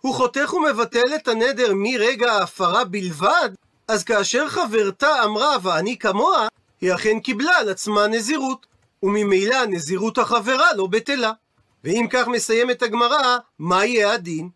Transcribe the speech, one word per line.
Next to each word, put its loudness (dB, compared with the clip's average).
הוא -4
חותך 0
ומבטל 0
את -4
הנדר 0
מרגע 0
ההפרה 0
בלבד, 0
אז 0
כאשר 0
חברתה 0
אמרה, 0
"ואני -2
כמוה", 0
היא 2
אכן 0
קיבלה 0
על 0
עצמה 0
נזירות, -4
וממילא 2
נזירות -4
החברה 2
לא -2
בטלה. -2
ואם -2
כך 0
מסיימת 0
הגמרא, 2
מה 2
יהיה 2
הדין? -6